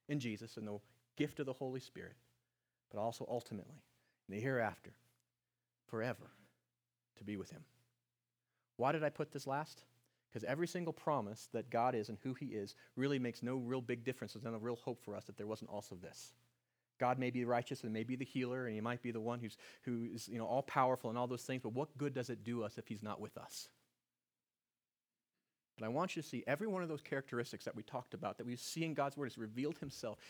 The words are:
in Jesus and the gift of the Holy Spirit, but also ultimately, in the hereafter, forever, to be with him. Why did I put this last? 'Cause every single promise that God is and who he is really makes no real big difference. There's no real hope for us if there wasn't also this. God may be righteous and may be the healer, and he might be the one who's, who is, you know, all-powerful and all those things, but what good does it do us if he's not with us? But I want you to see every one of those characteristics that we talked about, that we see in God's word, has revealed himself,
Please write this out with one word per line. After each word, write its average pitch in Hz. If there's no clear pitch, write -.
in 147
Jesus 113
and 110
the 104
gift 147
of 147
the 131
Holy 131
Spirit, 90
but 104
also 113
ultimately, 117
in 95
the 107
hereafter, 117
forever, 113
to -
be 104
with 95
him. -
Why 127
did 156
I 147
put 147
this 139
last? 143
'Cause 110
every 160
single 170
promise 117
that 117
God 123
is 107
and 107
who 131
he 135
is 104
really 139
makes 120
no 127
real 127
big 120
difference. 117
There's 110
no 117
real 117
hope 120
for 104
us -
if 101
there 104
wasn't 107
also 101
this. -
God 127
may 127
be 120
righteous 120
and 110
may 110
be 123
the 131
healer, 127
and 117
he 107
might 120
be 120
the 113
one 120
who's, 113
who 117
is, 113
you 113
know, 110
all-powerful 127
and 117
all 123
those 123
things, 131
but 110
what 139
good 143
does 123
it 110
do 120
us 104
if 113
he's 104
not 107
with 104
us? -
But 113
I 110
want 131
you 165
to 139
see 120
every 147
one 185
of 165
those 151
characteristics 127
that -
we 110
talked -
about, 95
that 117
we 120
see 160
in 160
God's 139
word, 143
has 117
revealed 117
himself, 123